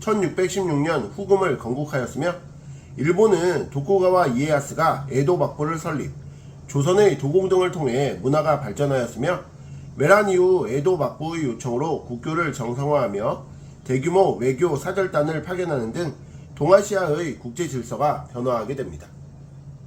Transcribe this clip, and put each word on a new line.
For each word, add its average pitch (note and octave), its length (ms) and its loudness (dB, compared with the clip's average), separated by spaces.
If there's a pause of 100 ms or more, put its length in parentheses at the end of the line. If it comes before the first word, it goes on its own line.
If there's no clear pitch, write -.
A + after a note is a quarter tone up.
천육백십육 F3+ 840 0
년 E3 240 0
후금을 F#3+ 520 0
건국하였으며, C3+ 800 -4 (600)
일본은 F3 720 2
도쿠가와 F3+ 580 2
이에야스가 C#3+ 800 0
에도 C#3+ 260 2
막부를 D3+ 400 -2
설립, D#3 360 -6 (560)
조선의 F3+ 500 4
도공 F3+ 300 2
등을 F3+ 240 2
통해 C3 500 0
문화가 D3 380 2
발전하였으며, C3+ 840 -2 (540)
외란 G3 320 6
이후 F3+ 400 4
에도 D3 280 2
막부의 D#3+ 500 -4
요청으로 B2+ 580 -2
국교를 D3+ 480 -4
정상화하며 B2 920 -2 (360)
대규모 E3+ 540 2
외교 C3 400 0
사절단을 D#3 680 -2
파견하는 D#3+ 500 -4
등 D#3+ 220 -4 (400)
동아시아의 F3 840 4
국제 C3 260 -6
질서가 C3 680 -4
변화하게 B2 440 -4
됩니다. F2 320 -10 (800)